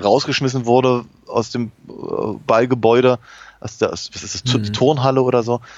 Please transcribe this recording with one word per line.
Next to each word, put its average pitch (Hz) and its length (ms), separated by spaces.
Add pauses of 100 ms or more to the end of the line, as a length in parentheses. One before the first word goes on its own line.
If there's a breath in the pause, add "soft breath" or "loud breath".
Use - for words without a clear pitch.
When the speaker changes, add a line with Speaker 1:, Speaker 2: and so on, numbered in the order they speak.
Speaker 1:
rausgeschmissen 127 640
wurde 123 420 (200)
aus - 240
dem, 117 220 (160)
äh, - 40 (540)
Ballgebäude, 123 720 (400 loud breath)
aus - 200
der, 104 140
aus, - 200
was 92 100
ist - 120
das, 95 100
Tu-, 123 140
Speaker 2:
Mhm. 104 140
Speaker 1:
Turnhalle 131 500
oder 127 200
so, 120 180 (180 loud breath)